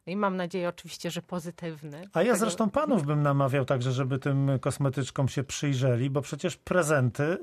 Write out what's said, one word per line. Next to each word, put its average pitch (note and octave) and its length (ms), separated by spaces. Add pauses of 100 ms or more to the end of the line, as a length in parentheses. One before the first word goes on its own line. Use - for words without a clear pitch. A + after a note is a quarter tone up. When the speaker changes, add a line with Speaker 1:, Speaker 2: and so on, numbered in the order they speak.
Speaker 1:
i F3+ 100
mam G3 200
nadzieję F3 320
oczywiście, E3+ 420
że E3+ 120
pozytywny. D#3+ 880
Speaker 2:
A E3 100
ja A#3+ 100
Speaker 1:
Tego G#3 40
Speaker 2:
zresztą G3 340
panów C4+ 360
bym D3 160
namawiał C#3 420
także, C3 280
żeby C3+ 260
tym C#3 320 (100)
kosmetyczkom C3+ 680
się C3 160
przyjrzeli, C3 640
bo A#2+ 100
przecież D#3 360
prezenty D3+ 880